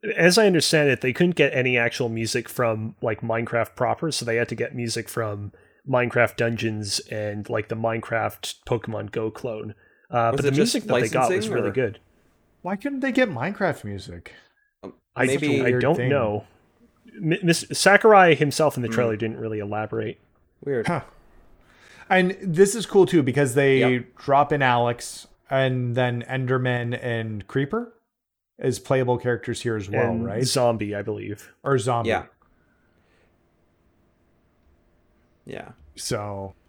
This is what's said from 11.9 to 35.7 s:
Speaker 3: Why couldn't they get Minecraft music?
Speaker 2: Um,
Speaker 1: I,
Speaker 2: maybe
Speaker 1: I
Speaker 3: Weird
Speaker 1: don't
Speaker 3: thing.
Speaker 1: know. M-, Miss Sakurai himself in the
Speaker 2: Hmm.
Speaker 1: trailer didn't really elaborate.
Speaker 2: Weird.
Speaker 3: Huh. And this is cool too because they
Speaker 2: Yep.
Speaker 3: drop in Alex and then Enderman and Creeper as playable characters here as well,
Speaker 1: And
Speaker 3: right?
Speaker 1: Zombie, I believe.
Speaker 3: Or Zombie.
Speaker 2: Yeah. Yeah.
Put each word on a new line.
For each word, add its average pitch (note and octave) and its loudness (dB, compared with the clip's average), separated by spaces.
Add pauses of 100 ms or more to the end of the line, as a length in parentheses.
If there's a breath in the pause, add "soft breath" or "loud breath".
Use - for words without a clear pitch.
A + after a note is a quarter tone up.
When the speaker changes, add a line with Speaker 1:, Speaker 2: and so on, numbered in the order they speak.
Speaker 3:
Why F3+ -4
couldn't C#4+ -6
they C4+ -2
get B3+ 2
Minecraft E3 -4
music? F#2+ -12 (500 soft breath)
Speaker 2:
Um, - -16 (200)
Speaker 1:
I, B2+ 0
Speaker 2:
maybe C#3 2
Speaker 1:
I C3 0
Speaker 3:
Weird B2 2
Speaker 1:
don't C#3 4
Speaker 3:
thing. B2 0
Speaker 1:
know. A2 0 (680)
M-, D#3+ -2
Miss E3 0
Sakurai G3 6
himself C#3+ 0
in B2+ -4
the A#2 -4
Speaker 2:
Hmm. A2+ -6
Speaker 1:
trailer A2+ 2
didn't A2 -4
really A2 -6
elaborate. G#2+ -6 (460)
Speaker 2:
Weird. C3 -2
Speaker 3:
Huh. E3+ -2 (1080 loud breath)
And F#3 4
this G3 4
is A3 -4
cool F#3+ 6
too E3 4
because C3 2
they C3+ 6
Speaker 2:
Yep. B2+ 0
Speaker 3:
drop C#3+ 2
in D3 2
Alex A#2+ 0 (200)
and B2+ 0
then A#2+ 0
Enderman B2+ -2
and A2+ -4
Creeper G#3+ -2 (680)
as B2+ -2
playable B2+ 0
characters A#2+ -4
here A#2 -4
as G2 -8
well, A#2 0
Speaker 1:
And A#2 -4
Speaker 3:
right? A2 -4
Speaker 1:
Zombie, A#2 0
I G2+ -6
believe. G#2 -10 (100)
Speaker 3:
Or C3+ 2
Zombie. A#2 -2
Speaker 2:
Yeah. A2 -2 (3250)
Yeah. - -14 (220)